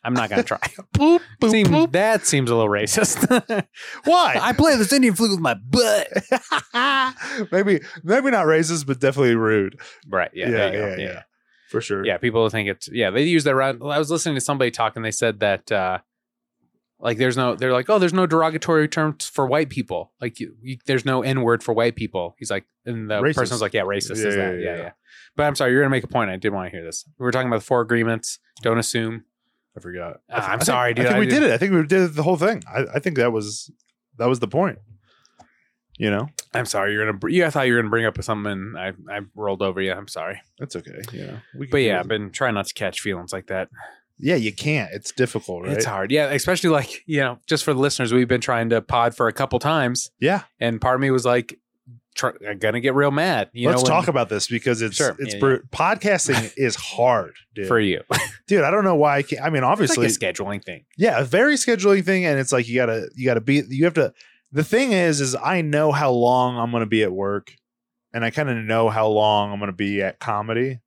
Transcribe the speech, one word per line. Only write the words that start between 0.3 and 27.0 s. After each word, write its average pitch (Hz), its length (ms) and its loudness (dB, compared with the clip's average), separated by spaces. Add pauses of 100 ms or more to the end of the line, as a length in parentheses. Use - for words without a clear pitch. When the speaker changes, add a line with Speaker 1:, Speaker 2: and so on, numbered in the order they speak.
Speaker 1:
try. 101 140 -2
Speaker 2:
<laughs> - 360 -10
Boop, 330 280 6 (200)
boop, 226 100 4
Speaker 1:
Seem-, 220 160 6
Speaker 2:
boop. 320 260 4
Speaker 1:
that 208 320 2
seems 131 240 2
a 120 60 4
little 110 140 4
racist. 202 960 0 (200)
<laughs> - 200 -16
Speaker 2:
Why? 320 340 4
Speaker 1:
I 220 140 0
play 302 220 6
this 214 180 2
Indian 254 220 6
flute 220 160 2
with 185 80 0
my 131 160 0
butt. 208 520 2 (680)
Speaker 2:
<laughs> 262 760 -2
Maybe, 190 300 2 (220)
maybe 254 280 2
not 196 140 2
racist, 156 400 2
but 135 140 -4
definitely 131 360 4
rude. 110 440 2 (280)
Speaker 1:
Right. 92 260 -2
Yeah. 92 160 -4
Speaker 2:
Yeah, 113 80 0
Speaker 1:
There 101 100 2
you 95 40 -2
go. 101 60 -4
Speaker 2:
yeah, 104 140 -4
Speaker 1:
Yeah, 92 60 -8
Speaker 2:
yeah. - 160 -8
Speaker 1:
yeah. - 80 -16 (480)
Speaker 2:
For 113 120 -4
sure. 98 240 -4
Speaker 1:
Yeah. 95 120 0
People 113 320 0
think 104 200 -4
it's, - 220 -8
yeah, 107 180 0
they 120 140 0
use 160 200 2
that 139 100 2
around. 131 300 0
I 143 160 -2
was 151 100 -2
listening 160 260 -2
to 127 60 -2
somebody 131 300 0
talk 113 240 -2
and 113 80 -8
they 110 80 -2
said 107 300 -2
that, 101 300 0
uh, 92 280 -2 (1000)
like, 113 200 -2
there's 127 180 2
no, 123 180 0
they're 127 180 0
like, 127 180 0
"Oh, 214 80 6
there's 175 140 2
no 185 120 4
derogatory 160 640 2
terms 156 400 -2
for 139 180 0
white 143 240 0
people. 90 500 -6
Like, 120 200 -8
you, 110 240 -12
you, 127 140 -12 (100)
there's 135 180 0
no 131 160 0
N 131 220 0
word 117 200 2
for 120 80 -4
white 117 240 2
people." 92 440 -6
He's 110 100 -12
like, 98 160 -6 (220)
and 113 200 -8
the 107 140 -2
Speaker 2:
Racist. 147 140 0
Speaker 1:
person's 117 260 -2
like, 104 140 -2
"Yeah, 101 80 2
racist 98 380 -4
Speaker 2:
Yeah, 104 80 0
Speaker 1:
is 101 60 0
that." - 0 -
Speaker 2:
yeah, 95 160 0 (200)
Speaker 1:
Yeah, 87 60 -8
Speaker 2:
yeah. 85 80 -12
Speaker 1:
yeah. 87 60 -14 (440)
But 147 80 0
I'm 147 120 2
sorry, 127 180 2
you're 139 80 4
gonna 135 100 2
make 127 140 0
a - 20 -16
point. 107 240 0
I 95 60 -6
did 101 160 -2
wanna 92 180 -6
hear 85 120 -12
this. 82 220 -12 (140)